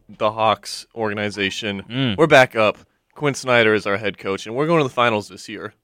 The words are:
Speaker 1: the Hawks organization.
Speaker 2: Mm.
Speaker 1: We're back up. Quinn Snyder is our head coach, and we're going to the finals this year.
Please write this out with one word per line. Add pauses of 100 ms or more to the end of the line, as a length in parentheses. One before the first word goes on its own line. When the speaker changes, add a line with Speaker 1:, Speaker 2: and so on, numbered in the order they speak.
Speaker 1:
the
Hawks
organization.
Speaker 2:
Mm.
Speaker 1:
We're
back
up. (360)
Quinn
Snyder
is
our
head
coach,
and
we're
going
to
the
finals
this
year. (100)